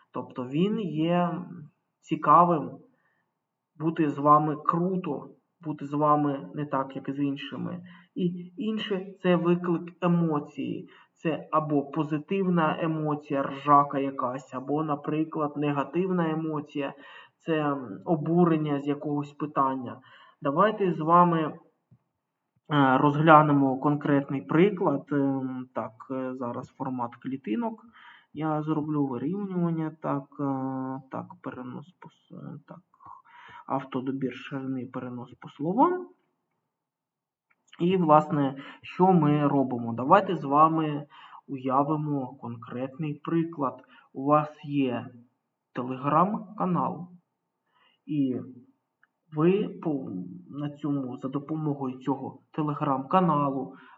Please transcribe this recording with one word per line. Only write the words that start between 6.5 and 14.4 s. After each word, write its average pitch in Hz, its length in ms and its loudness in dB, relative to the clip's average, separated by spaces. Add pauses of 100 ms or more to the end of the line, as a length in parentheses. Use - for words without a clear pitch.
не 147 120 -4
так, 135 300 -4
як 139 140 -10
з 139 80 -6
іншими. 123 640 -4 (320)
І 180 420 -4
інше — 214 680 -6
це 180 140 4
виклик 175 640 0
емоції. 151 880 0 (340)
Це - 280 -4
або 151 320 0
позитивна 160 1000 0
емоція, 151 640 -2
ржака 143 560 4
якась, 135 560 -4